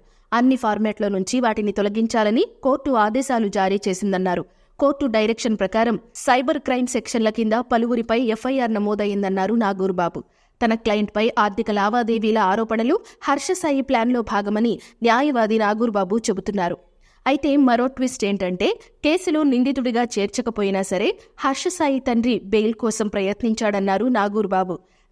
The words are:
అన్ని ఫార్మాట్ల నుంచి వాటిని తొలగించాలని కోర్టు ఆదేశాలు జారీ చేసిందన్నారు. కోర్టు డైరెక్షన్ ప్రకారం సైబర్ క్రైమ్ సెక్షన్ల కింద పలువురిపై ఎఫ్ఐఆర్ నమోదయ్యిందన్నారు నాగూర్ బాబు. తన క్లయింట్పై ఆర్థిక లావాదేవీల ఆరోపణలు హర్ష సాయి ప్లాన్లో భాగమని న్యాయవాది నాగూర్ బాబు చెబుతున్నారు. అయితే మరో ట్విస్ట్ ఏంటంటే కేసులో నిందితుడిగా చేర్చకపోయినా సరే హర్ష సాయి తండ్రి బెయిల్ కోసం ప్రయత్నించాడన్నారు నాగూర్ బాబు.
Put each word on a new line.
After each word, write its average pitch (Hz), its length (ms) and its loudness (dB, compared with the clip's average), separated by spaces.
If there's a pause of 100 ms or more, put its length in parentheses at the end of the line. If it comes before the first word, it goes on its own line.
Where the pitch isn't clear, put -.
(340)
అన్ని 254 220 4
ఫార్మాట్ల 208 520 0
నుంచి 196 320 -2
వాటిని 214 320 0
తొలగించాలని 220 760 2 (180)
కోర్టు 277 280 0
ఆదేశాలు 226 560 2
జారీ 196 400 0
చేసిందన్నారు. 185 580 -2 (340)
కోర్టు 285 260 2
డైరెక్షన్ 220 520 0
ప్రకారం 220 420 0 (160)
సైబర్ 277 440 0
క్రైమ్ 247 280 -2
సెక్షన్ల 220 420 -2
కింద 220 300 0
పలువురిపై 233 640 0
ఎఫ్ఐఆర్ 240 520 -2
నమోదయ్యిందన్నారు 202 800 0
నాగూర్ 196 380 0
బాబు. 175 320 -4 (420)
తన 220 80 2
క్లయింట్పై 214 680 0
ఆర్థిక 214 320 0
లావాదేవీల 220 640 0
ఆరోపణలు 226 640 0 (220)
హర్ష 277 300 -2
సాయి 302 300 0
ప్లాన్లో 247 400 0
భాగమని 208 580 -2 (240)
న్యాయవాది 233 540 2
నాగూర్ 220 340 0
బాబు 196 260 0
చెబుతున్నారు. 190 600 -2 (500)
అయితే 285 300 2
మరో 247 300 4
ట్విస్ట్ 254 380 -4
ఏంటంటే 196 540 0 (240)
కేసులో 311 400 2
నిందితుడిగా 247 600 2
చేర్చకపోయినా 202 800 -2
సరే 196 360 -2 (200)
హర్ష 269 300 -2
సాయి 285 320 0
తండ్రి 233 440 0
బెయిల్ 214 300 0
కోసం 220 340 -2
ప్రయత్నించాడన్నారు 202 1000 -2
నాగూర్ 208 420 0
బాబు. 185 320 -2 (320)